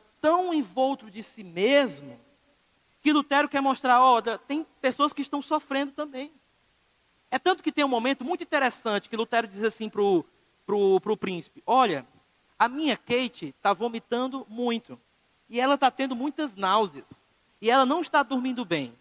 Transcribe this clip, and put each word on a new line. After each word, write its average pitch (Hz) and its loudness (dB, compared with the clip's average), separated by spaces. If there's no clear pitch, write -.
tão 349 2
envolto 262 -2
de 202 -14
si - -18
mesmo 180 0
que 302 4
Lutero 294 2
quer 285 -2
mostrar, 254 4
"Ó, 254 6
tem 302 -6
pessoas 285 0
que - -6
estão 285 -8
sofrendo 277 -4
também." 285 -12
É - -2
tanto 370 0
que 302 -2
tem 294 0
um - 2
momento 254 -2
muito 349 -6
interessante 233 -2
que - -10
Lutero 226 0
diz 196 -8
assim 220 -4
pro, 202 2
pro, 196 2
pro 214 -2
príncipe, - -10
"Olha, 196 2
a 226 2
minha 277 -2
Kate 240 -4
tá 202 2
vomitando 240 -6
muito 233 -6
e 233 -6
ela 277 2
tá 269 4
tendo 269 -4
muitas 269 -6
náuseas 190 -2
e 214 -2
ela 262 6
não 294 0
está 302 0
dormindo 254 -4
bem, 147 -4